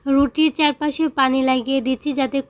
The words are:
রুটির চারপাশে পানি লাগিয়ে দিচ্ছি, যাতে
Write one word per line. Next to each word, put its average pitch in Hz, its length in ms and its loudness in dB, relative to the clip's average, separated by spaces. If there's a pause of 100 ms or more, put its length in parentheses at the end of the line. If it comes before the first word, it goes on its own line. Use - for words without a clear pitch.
রুটির 277 460 2
চারপাশে 302 560 -2
পানি 262 340 0
লাগিয়ে 262 380 0
দিচ্ছি, 262 320 -4
যাতে 262 380 -2